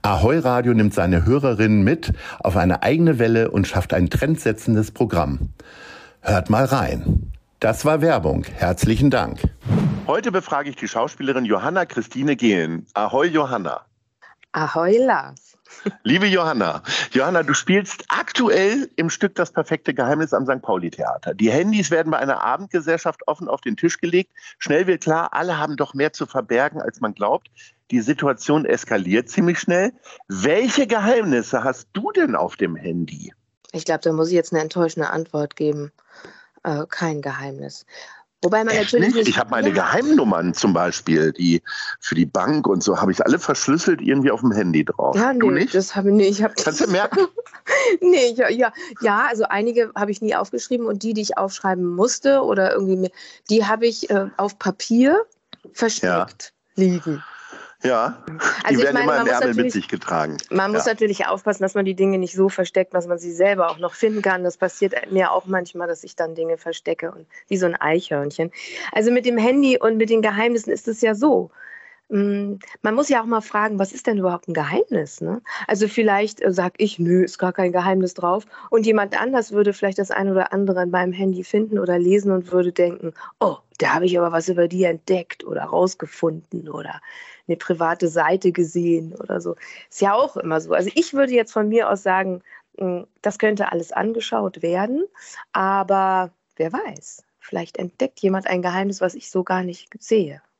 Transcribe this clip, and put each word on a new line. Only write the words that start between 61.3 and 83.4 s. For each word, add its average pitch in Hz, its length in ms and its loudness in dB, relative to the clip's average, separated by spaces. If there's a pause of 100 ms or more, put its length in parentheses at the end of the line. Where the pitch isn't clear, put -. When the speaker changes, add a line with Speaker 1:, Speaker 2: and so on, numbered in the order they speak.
Speaker 2:
dass 190 120 -2
man 202 100 0
die 190 100 -2
Dinge 196 240 2
nicht 180 160 -4
so 190 140 2
versteckt, 185 460 -2
dass 175 120 0
man 175 120 -2
sie 175 140 -10
selber 180 380 2
auch 160 80 -10
noch 170 160 -6
finden 214 280 0
kann. 185 200 0
Das 180 140 -2
passiert 190 380 -2 (180)
mir 190 200 2
auch 185 140 0
manchmal, 180 400 -4
dass 170 160 -6
ich - 140 -18
dann 165 180 -4
Dinge 165 220 -4
verstecke 165 560 -8
und 160 140 -20 (220)
wie 196 100 -2
so 185 80 0
ein 170 100 0
Eichhörnchen. 156 720 -2 (420)
Also 220 180 2
mit 247 160 2
dem 240 100 2
Handy 254 420 4
und 220 200 2
mit 220 100 2
den 226 140 4
Geheimnissen 220 500 0
ist - 160 -4
es 220 140 -2
ja 220 120 2
so. 208 360 2 (600)
Hm, 202 480 -2 (240)
man 214 120 0
muss 285 140 0
ja 254 140 2
auch 220 40 -6
mal 226 140 0
fragen, 214 380 -2
was 190 140 -2
ist - 140 -10
denn 220 120 0
überhaupt 180 300 -2
'n 175 40 -8
Geheimnis, 160 720 -4
ne? 180 180 -6 (260)
Also, 214 220 0
vielleicht, 208 540 0
äh, 196 100 2
sag 180 240 -2
ich: - 220 -2
"Nö, 175 260 4
ist - 140 -6
gar 180 160 0
kein 180 180 0
Geheimnis 185 400 0
drauf." 180 320 -2 (260)
Und 226 140 4
jemand 208 340 2
anders 233 340 -2
würde 202 200 4
vielleicht 196 260 -2
das 196 120 -2
ein 196 200 0
oder 190 220 0
andere 190 300 0
in 180 80 -2
meinem 180 240 0
Handy 185 300 -2
finden 214 340 0
oder 180 200 0
lesen 196 320 2
und 180 220 -2
würde 180 200 2
denken: 170 420 -2 (260)